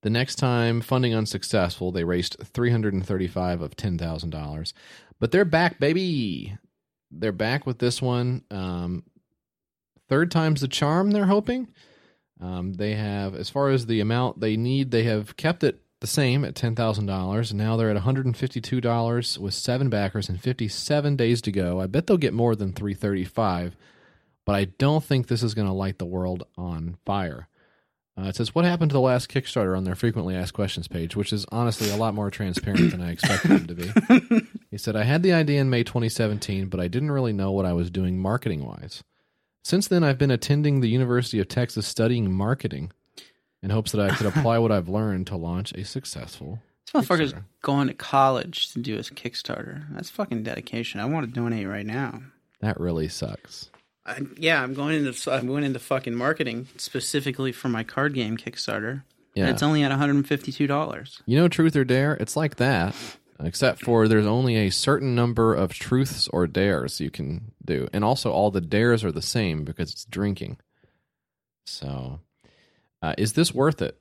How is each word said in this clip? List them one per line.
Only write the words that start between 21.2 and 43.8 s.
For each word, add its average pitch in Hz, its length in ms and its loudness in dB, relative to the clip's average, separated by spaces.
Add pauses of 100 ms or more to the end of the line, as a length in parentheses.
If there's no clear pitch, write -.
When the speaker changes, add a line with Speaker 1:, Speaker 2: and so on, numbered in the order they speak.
Speaker 1:
to 110 100 -4
go. 92 300 0
I 95 60 -2
bet 135 180 0
they'll 202 120 4
get 143 160 2
more 117 220 2
than 98 180 -4
three 101 200 -4
thirty-five, 92 840 -2 (680)
but 104 80 0
I 98 120 2
don't 143 380 2
think 131 240 0
this 113 140 0
is 110 140 -2
gonna 101 180 0
light 95 240 -4
the 92 80 -8
world 90 380 -4 (160)
on 87 380 -8 (100)
fire. 90 400 -4 (680)
Uh, 95 120 -4
it 98 80 -6
says, 113 180 -4
"What 170 80 4
happened 170 280 2
to - 20 -2
the 139 80 4
last 127 280 2
Kickstarter?" 107 460 0
on 92 80 -2
their 90 120 -2
frequently 92 400 -2
asked 90 180 -4
questions 90 340 -4
page, 82 300 -6
which 104 160 -2
is 101 180 -4
honestly 113 380 0
a 104 80 -2
lot 110 160 0
more 104 180 -2
transparent 95 600 2
than 90 100 -6
I 87 100 -4
expected 98 400 2
them - 160 4
to 85 80 -10
be. 113 680 2 (140)
Speaker 2:
<laughs> - 40 -10 (120)
Speaker 1:
He 104 80 -10
said, 107 180 -2
"I 107 60 2
had 147 200 4
the 185 80 6
idea 147 300 4
in 135 80 2
May 120 160 4
twenty 117 240 0
seventeen, 104 580 -2
but 92 140 -2
I 90 80 0
didn't 135 220 -2
really 131 220 0
know 98 180 0
what 98 140 2
I 90 60 2
was 87 180 0
doing 92 300 0
marketing-wise. 92 840 -4 (600)
Since 190 240 0
then, 175 160 4
I've 139 140 4
been 139 140 4
attending 143 500 4
the 117 80 4
University 123 500 2
of 95 80 2
Texas 117 400 -2
studying 113 460 2
marketing 95 580 -2 (720)
in 95 60 -4
hopes 107 240 0